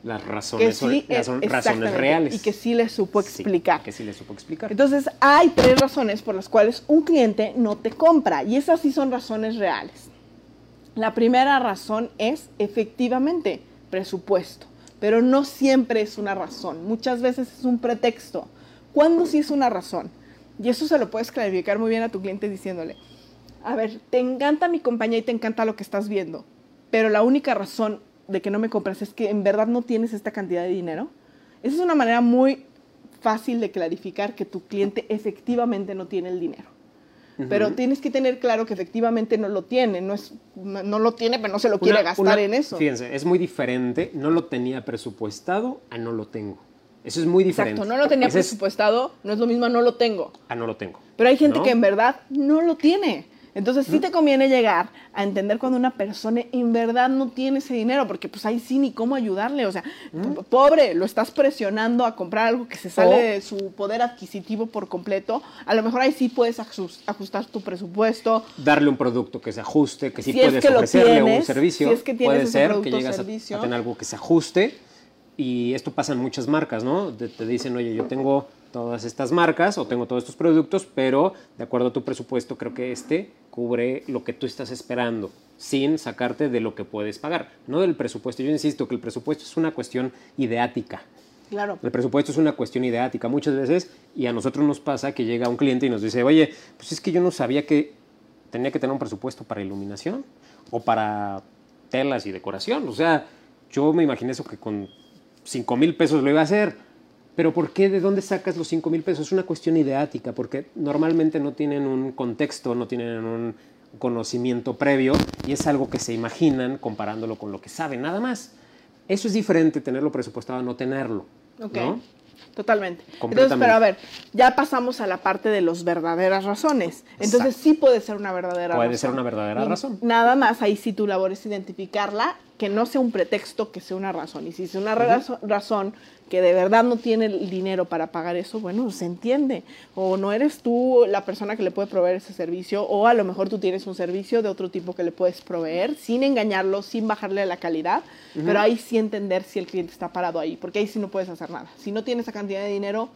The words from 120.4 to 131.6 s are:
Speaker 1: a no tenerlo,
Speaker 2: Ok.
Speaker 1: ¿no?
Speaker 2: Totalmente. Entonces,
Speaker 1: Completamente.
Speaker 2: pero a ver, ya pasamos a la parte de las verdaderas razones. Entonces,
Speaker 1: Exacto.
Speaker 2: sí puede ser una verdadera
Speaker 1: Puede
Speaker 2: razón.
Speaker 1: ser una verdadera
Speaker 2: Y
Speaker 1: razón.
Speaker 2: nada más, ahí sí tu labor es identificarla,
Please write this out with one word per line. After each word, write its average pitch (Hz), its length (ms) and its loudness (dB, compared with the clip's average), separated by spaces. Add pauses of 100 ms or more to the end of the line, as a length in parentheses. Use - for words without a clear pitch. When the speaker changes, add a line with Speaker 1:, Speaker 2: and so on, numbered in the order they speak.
Speaker 1:
a - 20 -4
no 123 140 -6
tenerlo, 127 500 -6 (340)
Speaker 2:
Ok. 214 140 -12
Speaker 1:
¿no? 196 260 -4 (540)
Speaker 2:
Totalmente. 202 480 -2
Entonces, - 180 -20
Speaker 1:
Completamente. 262 440 4
Speaker 2:
pero 226 100 6
a 220 60 6
ver, 202 160 4 (360)
ya 247 220 6
pasamos 254 460 -2
a 208 80 -4
la 185 100 -2
parte 190 300 -2
de 208 120 2
las 170 220 0
verdaderas 175 640 0
razones. 208 580 0 (120)
Entonces, 214 260 2 (160)
Speaker 1:
Exacto. - 60 -18
Speaker 2:
sí 311 120 6
puede 262 260 6
ser 214 160 -8
una 202 160 -6
verdadera 175 440 -2
Speaker 1:
Puede 120 140 2
Speaker 2:
razón. 120 100 -2
Speaker 1:
ser 131 100 0
una 131 140 -2
verdadera 107 400 -2
Speaker 2:
Y 220 40 -2
Speaker 1:
razón. 214 340 -4
Speaker 2:
nada 233 340 4
más, 233 260 2
ahí 208 140 2
sí 214 160 -4
tu 208 160 -2
labor 190 240 0
es 202 140 -12
identificarla, 202 920 -4 (220)